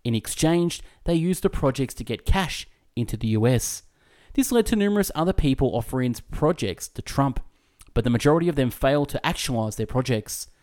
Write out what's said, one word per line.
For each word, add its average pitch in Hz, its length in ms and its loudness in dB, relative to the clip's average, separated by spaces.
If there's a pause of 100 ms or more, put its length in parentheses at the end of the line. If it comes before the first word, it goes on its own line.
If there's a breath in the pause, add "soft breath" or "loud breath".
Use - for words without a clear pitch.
In 120 120 0
exchange, 170 640 0 (240 soft breath)
they 170 80 0
used 165 300 0
the 190 60 2
projects 135 440 0
to - 100 -8
get 113 220 -8
cash - 420 2 (280)
into 113 200 -2
the 110 140 -2
U 110 160 4
S. - 380 0 (500 soft breath)
This 269 180 0
led 240 160 4
to - 80 0
numerous 202 380 2
other 170 200 0
people 131 420 2
offering 123 400 -2 (160)
projects 147 580 -2
to - 120 -12
Trump, - 380 -2 (540 soft breath)
but 120 100 0
the 123 60 0
majority 151 400 4
of 151 60 -2
them 131 160 2
failed 143 380 0
to - 160 -4
actualize 117 500 -2
their 110 100 -4
projects. - 640 -4 (160 soft breath)